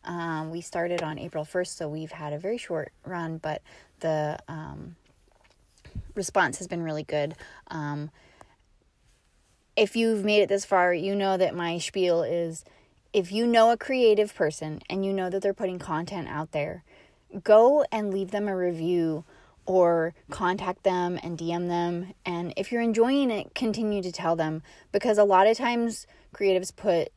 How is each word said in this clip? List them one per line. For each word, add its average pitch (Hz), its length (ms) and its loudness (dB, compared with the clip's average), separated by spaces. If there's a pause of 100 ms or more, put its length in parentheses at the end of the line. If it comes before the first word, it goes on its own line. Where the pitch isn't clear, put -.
Um, 165 460 -6
we 170 100 -8
started 170 420 -4
on 156 160 -6
April 156 280 -8
first, - 320 -4
so 156 100 -6
we've 156 240 -8
had 151 220 -8
a 147 40 -8
very 202 200 -4
short - 340 -6 (140)
run, 165 320 -6
but 156 240 -6 (380)
the, 151 460 -2
um, 156 500 -12 (1160)
response 185 440 0
has 180 100 -10
been 170 140 -6
really 156 220 -4
good. 151 300 -2 (340)
Um, 147 420 -6 (1600)
if 208 220 2
you've 226 260 2
made 208 200 4
it 185 80 2
this 196 160 0
far, 180 260 4
you 190 240 -2
know 190 220 0
that 180 160 2
my 170 240 -4
spiel 170 440 0
is, 165 420 -4 (480)
if 185 200 0
you 226 140 0
know 233 240 8
a 233 60 4
creative 220 580 2
person 156 460 -4 (100)
and 190 140 -4
you 196 80 -2
know 185 180 -2
that 190 120 -2
they're 196 120 0
putting 185 240 -6
content 170 500 -6
out 151 240 -8
there, 156 320 -6 (580)
go 240 480 8
and 214 220 -2
leave 190 180 -4
them 208 180 -2
a 190 80 -2
review 170 680 0 (420)
or 170 480 4 (160)
contact 185 540 -4
them 180 380 0
and 170 160 -8
D 165 140 -4
M 175 160 -4
them. 175 440 -2 (140)
And 175 300 -6
if 196 140 -6
you're 233 120 -2
enjoying 240 480 2
it, - 240 -6
continue 214 480 -2
to 180 100 -6
tell 170 240 -2
them, 156 260 -4 (300)
because 214 260 2
a 208 60 8
lot 196 240 8
of 226 80 4
times 233 500 -2 (280)
creatives 190 400 0
put 170 420 0